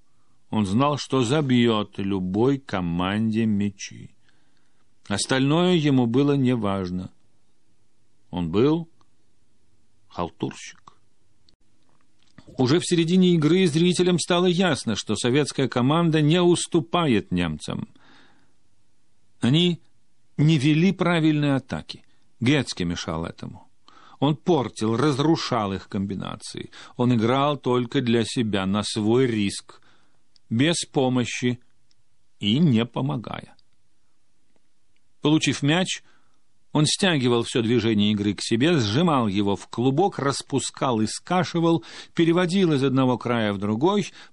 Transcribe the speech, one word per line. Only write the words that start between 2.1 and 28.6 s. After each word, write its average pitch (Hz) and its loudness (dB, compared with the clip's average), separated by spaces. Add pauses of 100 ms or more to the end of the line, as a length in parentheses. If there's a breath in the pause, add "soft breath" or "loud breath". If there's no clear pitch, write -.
команде 104 -2
мячи. 101 -4 (960)
Остальное 143 0
ему 143 2
было 143 2
неважно. 98 -2 (1160)
Он 85 -6
был 147 2 (1200)
халтурщик. - -10 (1600)
Уже 135 2
в - -8
середине 180 4
игры 170 4
зрителям 175 2
стало 180 0
ясно, 170 0
что 104 -4
советская 131 0
команда 156 2
не 160 4
уступает 170 0
немцам. 85 -4 (1500 soft breath)
Они 165 2 (560)
не 156 4
вели 156 2
правильной 156 0
атаки. - -10 (340)
Гетцке 120 0
мешал 82 -6
этому. - -14 (520 loud breath)
Он 139 0
портил, 117 0
разрушал 135 0
их 92 -10
комбинации. - -8 (260 loud breath)
Он 123 2
играл 135 2
только 123 0
для 117 2
себя, 101 -2